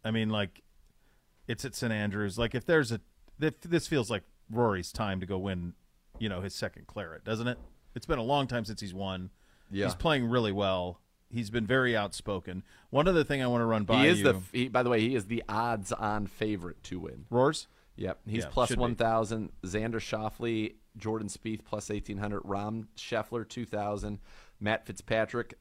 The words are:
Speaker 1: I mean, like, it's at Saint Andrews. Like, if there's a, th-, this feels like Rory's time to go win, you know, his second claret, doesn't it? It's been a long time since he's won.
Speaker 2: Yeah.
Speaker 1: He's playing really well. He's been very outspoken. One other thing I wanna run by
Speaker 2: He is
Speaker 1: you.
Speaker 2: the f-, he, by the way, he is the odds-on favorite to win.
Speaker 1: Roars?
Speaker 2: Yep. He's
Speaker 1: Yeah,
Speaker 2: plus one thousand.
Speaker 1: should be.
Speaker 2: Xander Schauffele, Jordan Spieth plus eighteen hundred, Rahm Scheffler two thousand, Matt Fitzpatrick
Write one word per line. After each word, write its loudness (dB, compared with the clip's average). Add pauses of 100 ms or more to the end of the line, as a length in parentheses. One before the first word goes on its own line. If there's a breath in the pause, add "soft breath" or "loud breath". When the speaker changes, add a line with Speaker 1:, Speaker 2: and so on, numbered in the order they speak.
Speaker 1:
I 0
mean, 2
like, -2 (840)
it's -4
at -8
Saint 0
Andrews. 0
Like, 0
if -2
there's 4
a, -2 (400)
th-, 2
this 0
feels 2
like 0 (280)
Rory's 2
time -2
to -6
go -2
win, -4 (460)
you -2
know, -4
his -6
second -8
claret, -10
doesn't -2
it? -4 (380)
It's -10
been 0
a -2
long 2
time -2
since -8
he's -8
won. -4 (400 soft breath)
Speaker 2:
Yeah. 0
Speaker 1:
He's 0
playing 2
really 4
well. 0 (280)
He's -4
been 0
very 4
outspoken. -4 (280 soft breath)
One 4
other 6
thing 0
I 2
wanna 2
run 2
by 6
Speaker 2:
He 10
is 6
Speaker 1:
you. 0
Speaker 2:
the 8
f-, -10
he, 0
by 2
the 4
way, 6
he 2
is 0
the -2
odds-on -2
favorite -4
to -6
win. -12
Speaker 1:
Roars? 4 (300 soft breath)
Speaker 2:
Yep. -4
He's -2
Speaker 1:
Yeah, -8
Speaker 2:
plus 2
one 2
thousand. 0 (140)
Speaker 1:
should -6
be. 0
Speaker 2:
Xander -2
Schauffele, -2 (220)
Jordan -4
Spieth -8
plus -6
eighteen -4
hundred, -4
Rahm -4 (100)
Scheffler -4
two -8
thousand, -4 (400 loud breath)
Matt 0
Fitzpatrick -2